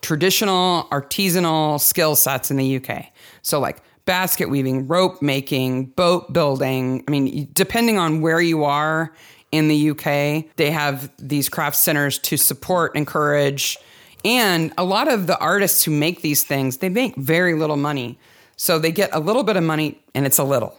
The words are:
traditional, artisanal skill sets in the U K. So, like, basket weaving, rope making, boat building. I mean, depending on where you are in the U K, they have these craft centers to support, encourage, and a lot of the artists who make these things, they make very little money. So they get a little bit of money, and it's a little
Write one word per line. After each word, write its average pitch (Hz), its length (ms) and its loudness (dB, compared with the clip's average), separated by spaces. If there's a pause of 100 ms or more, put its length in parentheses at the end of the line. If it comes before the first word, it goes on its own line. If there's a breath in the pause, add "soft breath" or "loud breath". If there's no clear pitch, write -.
traditional, 180 880 0
artisanal 160 880 0
skill 156 340 2
sets 135 360 0
in 135 80 0
the 131 80 0
U 131 140 0
K. - 300 -10 (300 loud breath)
So, - 180 -2
like, 107 200 -4 (260 soft breath)
basket 185 460 0
weaving, 131 380 0
rope 180 340 2
making, 131 640 0
boat 175 440 0
building. 131 760 0
I - 20 -2
mean, 139 440 0
depending 220 420 2
on 160 240 0
where 165 220 2
you 160 220 2
are 156 500 0 (360 loud breath)
in 156 180 4
the 151 80 4
U 151 180 2
K, 147 520 -2 (100)
they 151 160 2
have 143 460 -4
these 139 300 -2
craft 147 280 -4
centers 143 420 0
to - 180 -4
support, 165 580 0
encourage, 147 840 0 (460 loud breath)
and 190 520 2
a 180 60 -2
lot 196 240 0
of 208 220 0
the 151 100 0
artists 190 460 0
who 160 80 0
make 151 300 0
these 147 200 0
things, 135 360 -2
they 185 100 -2
make 208 260 -2
very 165 400 0
little 151 220 -2
money. 143 420 -4 (380 soft breath)
So 170 200 0
they 160 140 0
get 185 220 0
a 160 80 0
little 214 240 0
bit 208 120 0
of 175 60 2
money, 156 400 -2 (140)
and 139 100 0
it's 131 120 2
a 151 40 2
little 135 360 0